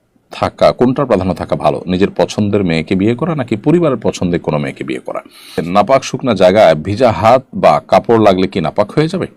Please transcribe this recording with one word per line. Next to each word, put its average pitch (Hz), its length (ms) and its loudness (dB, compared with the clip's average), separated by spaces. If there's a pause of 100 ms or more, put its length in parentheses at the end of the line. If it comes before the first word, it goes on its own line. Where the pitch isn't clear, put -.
(320)
থাকা, - 400 0
কোনটার 131 340 0
প্রাধান্য 95 280 0
থাকা 85 220 -6
ভালো, 76 300 -2
নিজের 92 220 0 (100)
পছন্দের 101 460 -2
মেয়েকে 82 320 -2
বিয়ে 107 200 0
করা 160 200 -4
নাকি 117 200 -4
পরিবারের 151 420 0
পছন্দের 87 420 -4
কোনো 78 180 -4
মেয়েকে 69 260 -8
বিয়ে 64 160 -8
করা? - 220 -12 (420)
নাপাক 104 400 0
শুকনা 127 300 -4
জায়গায় 92 420 4
ভিজা 104 360 0
হাত 113 320 2 (100)
বা 85 340 2
কাপড় 110 360 4
লাগলে 95 240 2
কি 101 140 -6
নাপাক - 300 -2
হয়ে 156 160 0
যাবে? 175 300 -6